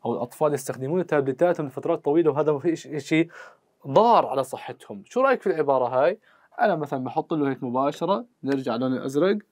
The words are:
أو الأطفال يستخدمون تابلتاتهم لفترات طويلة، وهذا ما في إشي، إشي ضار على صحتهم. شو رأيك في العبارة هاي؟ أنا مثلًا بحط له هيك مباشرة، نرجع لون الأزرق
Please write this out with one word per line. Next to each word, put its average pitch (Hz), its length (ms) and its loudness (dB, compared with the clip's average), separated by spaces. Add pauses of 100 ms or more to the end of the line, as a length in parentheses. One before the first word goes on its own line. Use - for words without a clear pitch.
أو 120 80 -2
الأطفال 147 400 -2
يستخدمون 143 520 -4
تابلتاتهم 151 600 0
لفترات 156 380 -4
طويلة، 156 260 4
وهذا 151 200 2
ما 143 80 0
في 160 140 0
إشي، 151 240 -8
إشي 160 300 0 (600)
ضار 190 380 6
على 131 180 -2
صحتهم. - 640 -12
شو - 160 -2
رأيك 269 200 2
في - 60 -4
العبارة 139 400 2
هاي؟ 139 320 2 (400)
أنا - 160 2
مثلًا 143 280 -6
بحط 160 300 -4
له 147 160 0
هيك 135 140 -4
مباشرة، 147 600 -2 (180)
نرجع 131 320 -2
لون 131 180 -2
الأزرق 147 440 0 (140)